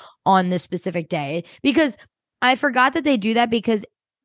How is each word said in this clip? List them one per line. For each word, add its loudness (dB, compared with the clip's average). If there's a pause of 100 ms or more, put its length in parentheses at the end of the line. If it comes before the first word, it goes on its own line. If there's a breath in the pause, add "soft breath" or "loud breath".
(260 loud breath)
on 2
this -2
specific -6
day. -6 (180 loud breath)
Because 2 (440 loud breath)
I 4
forgot 2
that -4
they 4
do -2
that 2
because -2 (400)